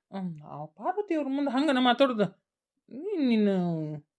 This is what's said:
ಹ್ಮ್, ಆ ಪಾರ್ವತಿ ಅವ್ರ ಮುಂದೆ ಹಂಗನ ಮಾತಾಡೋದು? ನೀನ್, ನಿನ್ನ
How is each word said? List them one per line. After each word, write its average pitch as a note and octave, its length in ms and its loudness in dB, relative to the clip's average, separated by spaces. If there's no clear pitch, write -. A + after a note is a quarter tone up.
ಹ್ಮ್, F3 300 -8
ಆ D3 220 -12
ಪಾರ್ವತಿ F#4 500 -4
ಅವ್ರ C#4+ 140 0
ಮುಂದೆ C#4 220 0
ಹಂಗನ C4+ 280 2
ಮಾತಾಡೋದು? B3 460 4
ನೀನ್, D#4 400 -2
ನಿನ್ನ G#3+ 200 4